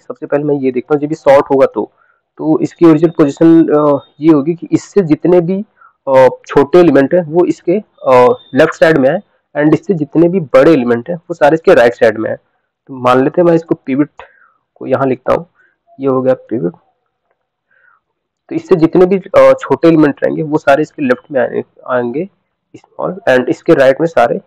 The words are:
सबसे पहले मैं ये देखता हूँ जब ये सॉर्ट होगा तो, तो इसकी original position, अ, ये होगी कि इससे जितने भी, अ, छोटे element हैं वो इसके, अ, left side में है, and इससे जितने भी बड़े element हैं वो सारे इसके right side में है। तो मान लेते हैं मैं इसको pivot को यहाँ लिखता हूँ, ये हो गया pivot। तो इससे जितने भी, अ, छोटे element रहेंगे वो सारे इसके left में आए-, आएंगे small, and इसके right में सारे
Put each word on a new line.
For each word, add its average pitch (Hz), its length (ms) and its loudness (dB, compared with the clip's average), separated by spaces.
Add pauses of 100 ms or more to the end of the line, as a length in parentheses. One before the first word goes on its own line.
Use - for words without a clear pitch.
सबसे 156 180 -16
पहले 147 180 -4
मैं 147 100 -2
ये 131 180 -4
देखता 127 220 -4
हूँ 143 60 -2
जब 147 80 -6
ये 156 60 -8
सॉर्ट 139 360 0
होगा 135 160 2
तो, - 260 -10 (460)
तो 151 200 -2
इसकी - 280 -2
original 160 240 2
position, 165 580 2
अ, 147 380 0 (140)
ये 160 120 2
होगी 151 220 0
कि 160 180 -14
इससे - 280 -2
जितने 170 400 0
भी, 190 240 -6 (520)
अ, - 120 6 (180)
छोटे 143 320 2
element 139 360 2
हैं 175 80 0
वो 165 220 -2
इसके, - 280 -4 (340)
अ, 247 300 4 (180)
left 156 200 0
side 160 240 0
में 131 120 0
है, 180 100 -6 (360)
and 151 180 0
इससे 196 200 -4
जितने 160 340 -2
भी 185 120 -2
बड़े 143 320 2
element 120 380 -2
हैं 175 60 -8
वो 165 180 -14
सारे 147 200 2
इसके 170 200 2
right 123 200 2
side 110 240 0
में 110 120 -6
है। 120 60 -8 (500)
तो 135 80 -18
मान 127 300 0
लेते 131 160 -2
हैं 170 60 2
मैं 170 80 2
इसको 165 200 -4
pivot 139 360 -6 (640)
को - 120 -16
यहाँ 135 200 -4
लिखता 127 280 -4
हूँ, 170 120 -6 (540)
ये 135 60 -6
हो 131 160 -2
गया 127 120 0
pivot। 139 380 -8 (1800)
तो - 60 -12
इससे 170 220 -2
जितने 165 300 2
भी, 190 120 -2
अ, 135 420 2
छोटे - 280 -2
element 151 360 0
रहेंगे 147 180 -6
वो 151 160 -6
सारे 143 240 0
इसके - 200 -10
left 247 300 -4
में 131 80 -2
आए-, 120 240 -6 (220)
आएंगे 127 420 -6 (480)
small, - 520 -12
and 127 200 0
इसके - 260 -2
right 135 260 2
में 165 60 -2
सारे 165 400 -2